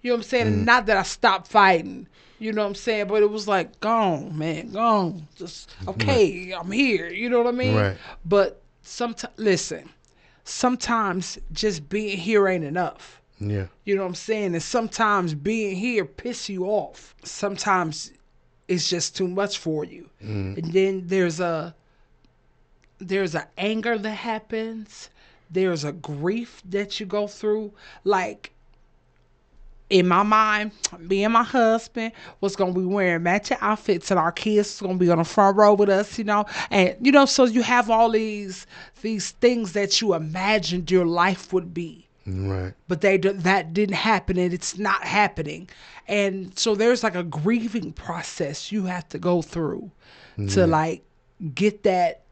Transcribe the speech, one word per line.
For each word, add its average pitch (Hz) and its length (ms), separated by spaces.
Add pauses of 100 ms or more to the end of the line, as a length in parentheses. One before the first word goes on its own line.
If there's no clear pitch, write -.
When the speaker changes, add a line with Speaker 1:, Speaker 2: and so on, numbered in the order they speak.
Speaker 1:
You 240 80
know 240 60
what 233 40
I'm 220 100
saying? 240 180
Speaker 2:
Mm. 214 180
Speaker 1:
Not 240 220
that 214 100
I 190 60
stopped 190 440
fighting, 190 600 (320)
you 220 140
know 214 100
what 202 60
I'm 202 60
saying? 208 320
But 208 140
it 208 80
was 208 180
like, 190 340
"Gone, 196 540
man, 156 360
gone. 196 640
Just, - 340 (160)
Speaker 2:
Right. 190 40
Speaker 1:
okay, 185 640
I'm 175 180
here," 214 380
you 208 200
know 240 80
what 233 100
I 247 40
mean? 247 240
Speaker 2:
Right. 98 220 (280)
Speaker 1:
But 190 360 (220)
someti-, - 540
listen, - 520 (540)
sometimes 226 960 (140)
just 170 360
being 202 300
here 196 300
ain't 185 160
enough. 151 580 (180)
Speaker 2:
Yeah. 101 280 (180)
Speaker 1:
You 202 100
know 196 60
what 185 80
I'm 175 60
saying? 208 400
And 165 80
sometimes 208 720
being 202 400
here 214 300
piss - 440
you 185 160
off. - 480 (100)
Sometimes 185 880 (560)
it's 175 220
just 170 260
too 190 120
much 196 320
for 156 240
you. - 260 (140)
Speaker 2:
Mm. 98 340
Speaker 1:
And 165 160
then 190 320
there's 175 340
a, 170 360 (1200)
there's 190 380
a 156 120 (100)
anger 220 420
that 214 120
happens. 220 1000 (400)
There's 175 340
a 147 80
grief 170 760
that 202 300
you 214 60
go 208 220
through. 214 460 (300)
Like, 202 480 (1400)
in 180 180
my 180 160
mind, 214 480 (280)
me 190 260
and 226 80
my 233 100
husband 226 680 (260)
was 196 160
gonna 185 160
be 180 140
wearing 180 380
matching 202 360
outfits, 208 500
and 190 100
our 165 120
kids 208 480
was 196 80
gonna 185 100
be 175 120
on 170 80
the 165 80
front 196 320
row 208 160
with 202 160
us, 202 280
you 226 60
know. 208 220 (240)
And, 190 260 (100)
you 277 60
know, 277 140
so 269 180
you 240 200
have 240 260
all 226 220
these, 214 540 (360)
these 214 300
things 233 420
that 202 260
you 208 140
imagined 175 760
your 180 160
life 175 460
would 180 220
be. 165 340 (180)
Speaker 2:
Right. 95 480 (140)
Speaker 1:
But 180 140
they 196 160
d-, 185 160
that 180 400
didn't 196 220
happen, 190 420
and 180 160
it's - 240
not 196 260
happening. 175 640 (400)
And 190 500
so 220 180
there's, 233 280
like, 202 120
a 180 80
grieving 190 680
process - 800
you 202 140
have 180 240
to 175 100
go 175 220
through 160 500 (460)
to, 104 240
Speaker 2:
Yeah. 175 40
Speaker 1:
like, 160 380 (500)
get 208 300
that 180 380 (100)